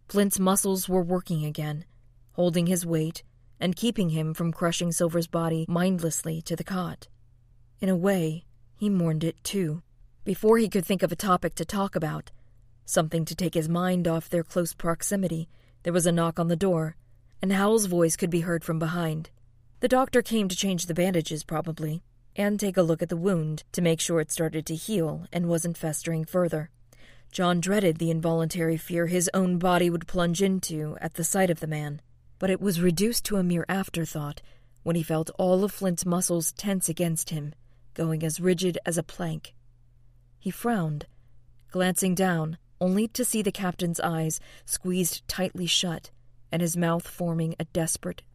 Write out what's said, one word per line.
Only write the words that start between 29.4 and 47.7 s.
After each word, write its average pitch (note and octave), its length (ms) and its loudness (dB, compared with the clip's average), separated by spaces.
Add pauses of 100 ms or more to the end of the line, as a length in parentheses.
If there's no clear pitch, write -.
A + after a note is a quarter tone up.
body F3 320 4
would E3+ 180 -2
plunge F3 340 0
into F3+ 580 -2
at E3 140 -6
the E3 100 -6
sight F#3+ 260 2
of D#3+ 100 0
the D#3 80 -6
man, D3+ 340 -6 (380)
but F#3+ 100 0
it F#3 100 2
was F3 220 0
reduced F3+ 440 2
to G3 120 0
a F#3 60 4
mere F3 260 2
afterthought D#3+ 720 -4 (420)
when E3+ 120 0
he E3 80 0
felt D#3+ 340 0
all F#3 260 4
of G3+ 80 0
Flint's F3+ 340 -2
muscles F3 480 0
tense G3 360 -2
against E3 400 -2
him, D3+ 240 -6 (400)
going D#3+ 300 -2
as D#3 160 -2
rigid F3+ 460 2
as E3 120 0
a - 60 -2
plank. D#3 500 -8 (840)
He F#3+ 100 -6
frowned, E3+ 560 -2 (640)
glancing F#3 440 2
down, E3+ 420 0 (240)
only F#3+ 280 2
to B3 160 -2
see A3 160 0
the F#3+ 100 0
captain's F3 480 -2
eyes D#3+ 400 -2 (260)
squeezed - 640 -2
tightly F#3 380 -4
shut - 460 -2 (400)
and E3 120 0
his E3 140 0
mouth E3+ 300 0
forming E3 520 -2
a E3 60 -4
desperate - 580 -4 (120)